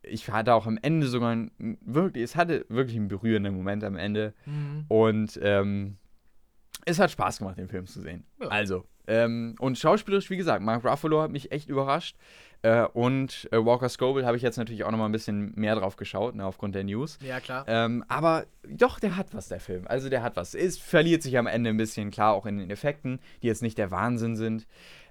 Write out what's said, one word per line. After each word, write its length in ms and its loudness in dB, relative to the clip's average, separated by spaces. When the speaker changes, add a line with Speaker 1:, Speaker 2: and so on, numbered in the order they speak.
Speaker 1:
Ich 280 -10
hatte 240 4
auch 120 4
am 140 -2
Ende 260 2
sogar 260 0
einen, 500 -6
wirklich, 420 -2
es 100 -8
hatte 340 0
wirklich 280 -2
einen 120 -2
berührenden 460 0
Moment 300 -4
am 120 -4
Ende. 360 -2
Speaker 2:
Mhm. 420 -6
Speaker 1:
Und, 540 4
ähm, 560 2
es 120 0
hat 120 6
Spaß 280 -2
gemacht, 200 -8
den 100 -8
Film 180 -8
zu 140 -16
sehen. 240 -12
Speaker 2:
Ja. 80 -8
Speaker 1:
Also, 380 -2
ähm, 520 0
und 200 -2
schauspielerisch, 520 2
wie 60 -2
gesagt, 260 0
Mark 220 0
Ruffalo 360 2
hat 100 -2
mich 220 -8
echt 160 -6
überrascht. 480 -2
Äh, 220 6
und, 680 0
äh, 120 4
Walker 240 4
Scobell 360 0
habe 120 2
ich 60 -2
jetzt 140 0
natürlich 280 -6
auch 60 0
noch 80 0
mal 80 2
ein 60 0
bisschen 420 -4
mehr 220 2
drauf 200 -2
geschaut, 380 -4
ne, 120 -8
aufgrund 280 -6
der 100 -2
News. 360 -6
Speaker 2:
Ja, 180 -8
klar. 300 -8
Speaker 1:
Ähm, 400 2
aber 380 2
doch, 340 2
der 160 0
hat 180 -6
was, 140 -12
der 120 -6
Film. 260 -8
Also 220 -2
der 140 0
hat 140 -4
was. 180 -6
Es 240 0
verliert 440 6
sich 160 0
am 80 4
Ende 240 0
ein 60 2
bisschen, 340 -2
klar, 220 4
auch 140 0
in 120 -4
den 120 -8
Effekten, 500 -4
die 60 0
jetzt 140 0
nicht 160 -2
der 120 0
Wahnsinn 460 0
sind. 300 -4